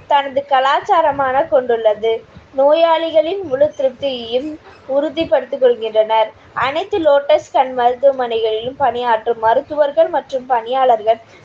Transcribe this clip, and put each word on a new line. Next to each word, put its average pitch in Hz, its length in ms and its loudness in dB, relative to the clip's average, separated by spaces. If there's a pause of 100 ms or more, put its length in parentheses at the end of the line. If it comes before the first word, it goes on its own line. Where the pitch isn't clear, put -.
தனது 277 380 0
கலாச்சாரமான 277 1000 0
கொண்டுள்ளது. 226 800 0 (320)
நோயாளிகளின் 320 880 2
முழு 294 340 0
திருப்தியையும் 262 800 -4 (320)
உறுதிப்படுத்திக் 277 760 -2
கொள்கின்றனர். 220 680 2 (220)
அனைத்து 320 460 -4
லோட்டஸ் 294 540 2
கண் 262 260 0
மருத்துவமனைகளிலும் 240 1000 0
பணியாற்றும் 240 600 -2
மருத்துவர்கள் 285 720 0
மற்றும் 269 380 -6
பணியாளர்கள் 233 720 0 (260)